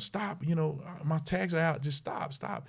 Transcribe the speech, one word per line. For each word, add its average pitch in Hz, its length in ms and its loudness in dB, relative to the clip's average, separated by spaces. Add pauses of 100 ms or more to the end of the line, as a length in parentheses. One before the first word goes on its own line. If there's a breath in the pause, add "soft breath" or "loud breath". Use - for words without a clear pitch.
Stop, 202 460 -2
you 165 80 4
know, 156 300 2
uh, - 200 -12
my 156 140 2
tags 180 360 0
are 160 40 4
out. 160 240 4
Just 143 160 0
stop, - 340 -4
stop. - 360 -6